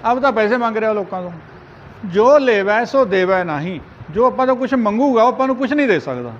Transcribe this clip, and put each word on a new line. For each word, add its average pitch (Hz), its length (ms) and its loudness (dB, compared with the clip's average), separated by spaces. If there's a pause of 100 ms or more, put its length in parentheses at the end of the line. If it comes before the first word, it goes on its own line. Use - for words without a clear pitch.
ਆਪ 240 140 0
ਤਾਂ 262 140 2
ਪੈਸੇ 214 240 0
ਮੰਗ 226 200 -2
ਰਿਹਾ 220 160 -2
ਲੋਕਾਂ 190 300 -6
ਤੋਂ। 180 80 -10 (720)
"ਜੋ 220 340 4
ਲੇਵੈ 220 460 2
ਸੋ 269 200 2
ਦੇਵੈ 185 400 0
ਨਾਹੀ", 156 360 -6 (300)
ਜੋ 214 160 0
ਆਪਾਂ 254 200 0
ਤੋਂ 262 100 0
ਕੁਛ 262 180 -2
ਮੰਗੂਗਾ, 233 480 2
ਉਹ 240 60 6
ਆਪਾਂ 262 180 0
ਨੂੰ 262 100 0
ਕੁਛ 254 160 -4
ਨਹੀਂ 294 160 0
ਦੇ 175 120 2
ਸਕਦਾ। 123 400 -8